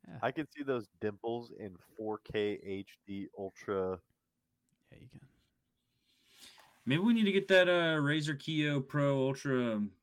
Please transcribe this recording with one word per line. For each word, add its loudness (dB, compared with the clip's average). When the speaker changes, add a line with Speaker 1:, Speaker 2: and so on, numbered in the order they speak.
Speaker 1:
Yeah. -16
Speaker 2:
I 0
can -6
see -14
those -4
dimples -6
in -12
four -6
K -2
H -10
D -8
Ultra. -4
Speaker 1:
Yeah, -20
you -20
can. -20
Speaker 3:
Maybe 2
we 6
need 4
to 4
get 2
that, 8
uh, 4
Razer 0
Kiyo -2
Pro 2
Ultra 0